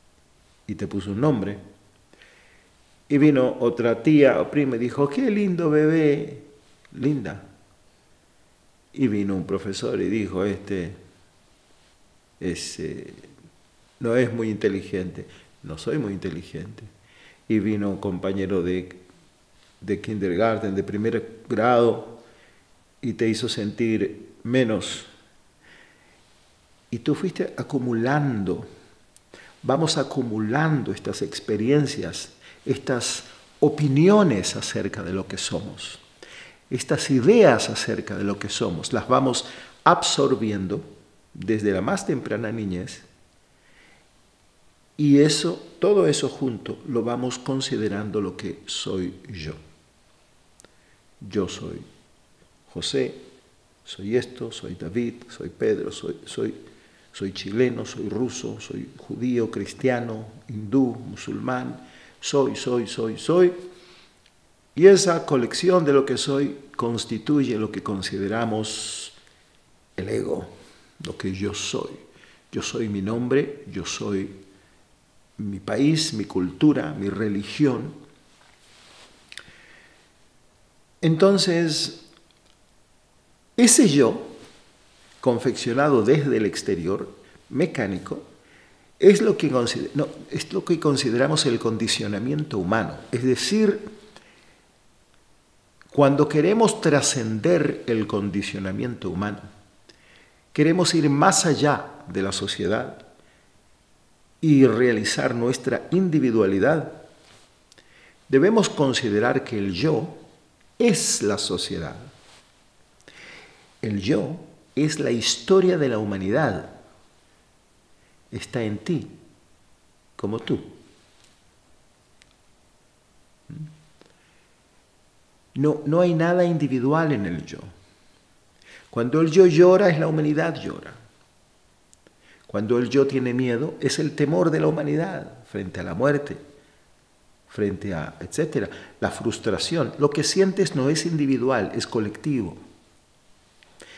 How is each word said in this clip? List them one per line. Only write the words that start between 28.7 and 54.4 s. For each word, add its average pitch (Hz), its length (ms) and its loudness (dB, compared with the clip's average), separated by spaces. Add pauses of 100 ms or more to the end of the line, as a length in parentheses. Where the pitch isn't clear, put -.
vamos 151 340 0
acumulando 127 920 -2
estas - 300 -6
experiencias, 110 1080 -2 (360)
estas - 600 -4 (340)
opiniones 151 960 4
acerca 104 480 -6
de 87 100 -6
lo 92 140 -4
que 92 100 -10
somos, - 600 -8 (720)
estas 139 420 -2
ideas 139 580 6
acerca 104 480 -6
de 95 60 -4
lo 101 160 -2
que 101 100 -8
somos, 87 440 -4
las 113 140 -2
vamos 131 380 0 (380)
absorbiendo 107 1000 2 (520)
desde 104 380 -2
la 92 100 0
más 185 260 -2
temprana 117 440 -4
niñez, 101 520 -8 (1900)
y 143 220 6
eso, 151 440 2 (160)
todo 190 280 4
eso 143 220 0
junto 110 580 -6
lo 117 160 -2
vamos 123 360 -4
considerando 107 800 -4
lo - 160 -6
que - 280 -10
soy 92 480 -6 (180)
yo. 78 220 -12 (1700)
Yo 98 280 -4
soy - 340 -12 (920)
José, 123 400 -2 (720)
soy 101 320 -4
esto, 117 360 -4